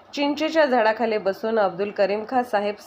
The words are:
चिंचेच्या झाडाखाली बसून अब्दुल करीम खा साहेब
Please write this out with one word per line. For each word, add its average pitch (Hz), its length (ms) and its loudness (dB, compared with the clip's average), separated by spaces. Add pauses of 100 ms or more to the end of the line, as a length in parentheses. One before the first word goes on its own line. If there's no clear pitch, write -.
(140)
चिंचेच्या 294 500 2
झाडाखाली 220 540 2
बसून 202 400 -2
अब्दुल 196 320 0
करीम 202 380 0
खा 254 140 0
साहेब 208 320 -2 (120)